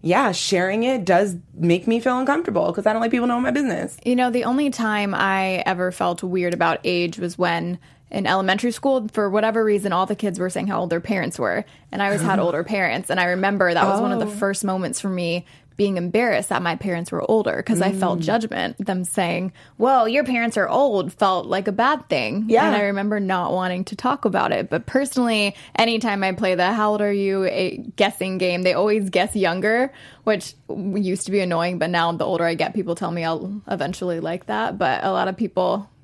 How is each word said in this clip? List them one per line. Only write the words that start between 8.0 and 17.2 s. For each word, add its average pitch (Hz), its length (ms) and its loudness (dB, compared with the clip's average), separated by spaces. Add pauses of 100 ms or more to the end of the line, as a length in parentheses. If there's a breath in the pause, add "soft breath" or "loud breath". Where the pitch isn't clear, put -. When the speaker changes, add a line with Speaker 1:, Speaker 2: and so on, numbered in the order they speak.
Speaker 2:
in 196 160 -4
elementary 190 440 0
school, 254 420 0
for 208 180 0
whatever 220 340 2
reason, 208 280 2
all 185 140 2
the 208 80 -2
kids 196 240 -4
were 185 120 0
saying - 180 -4
how 190 120 0
old 175 100 -2
their 170 100 0
parents 170 400 -4
were. 110 240 0 (260 soft breath)
And - 120 -8
I 202 40 0
always 175 160 0
had 190 160 2
Speaker 1:
<laughs> 175 80 2
Speaker 2:
older 165 160 0
parents. 175 480 -2
And 180 80 0
I 180 80 2
remember 185 460 0
that 170 120 4
was 196 160 2
one 247 120 0
of 233 80 -2
the 214 60 -2
Speaker 1:
Oh. 208 40 -6
Speaker 2:
first 202 340 -2
moments 185 360 -4
for 196 80 -4
me 175 360 -2 (320 soft breath)
being 196 220 0
embarrassed 196 500 0
that 185 140 -2
my 170 140 -2
parents 175 360 -4
were - 180 -4